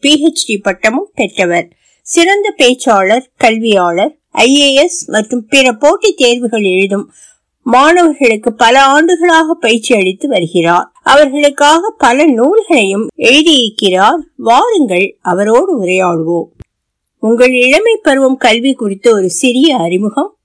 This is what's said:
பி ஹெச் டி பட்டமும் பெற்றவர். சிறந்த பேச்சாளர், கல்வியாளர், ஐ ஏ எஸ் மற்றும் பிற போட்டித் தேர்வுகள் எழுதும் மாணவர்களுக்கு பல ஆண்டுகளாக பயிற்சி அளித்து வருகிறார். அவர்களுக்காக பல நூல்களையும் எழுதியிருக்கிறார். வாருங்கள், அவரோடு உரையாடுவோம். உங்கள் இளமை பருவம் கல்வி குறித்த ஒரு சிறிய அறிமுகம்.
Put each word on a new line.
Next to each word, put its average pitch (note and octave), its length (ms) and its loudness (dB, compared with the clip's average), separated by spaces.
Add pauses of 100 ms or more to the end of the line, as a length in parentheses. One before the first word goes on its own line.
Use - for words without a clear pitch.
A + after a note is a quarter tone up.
பி C#4+ 140 0
ஹெச் D4+ 320 -2
டி - 120 -6
பட்டமும் A3 560 -4
பெற்றவர். F3 540 -4 (340)
சிறந்த G4+ 540 -2
பேச்சாளர், A#3+ 800 0
கல்வியாளர், A3 840 -2 (120)
ஐ C#4 300 0
ஏ C#4 120 2
எஸ் D4 380 -2
மற்றும் A3 360 -6
பிற C4 260 0
போட்டித் E4+ 440 0
தேர்வுகள் A#3+ 460 -2
எழுதும் G3 480 -2 (540)
மாணவர்களுக்கு C4 880 2
பல A#3+ 280 2
ஆண்டுகளாக D#4+ 720 2
பயிற்சி A#3+ 400 -2
அளித்து G3 340 -2
வருகிறார். F3 640 -2 (100)
அவர்களுக்காக D4 960 2
பல C4+ 280 2
நூல்களையும் A#3+ 920 0
எழுதியிருக்கிறார். A#3+ 1040 0 (160)
வாருங்கள், B3 840 0
அவரோடு A3 640 -2
உரையாடுவோம். F3 640 -2 (680)
உங்கள் A#3 340 2
இளமை D4 500 2
பருவம் C4+ 340 0
கல்வி A#3+ 360 0
குறித்த A3 400 -2
ஒரு F#3+ 180 0
சிறிய C4 460 0
அறிமுகம். G3+ 680 -4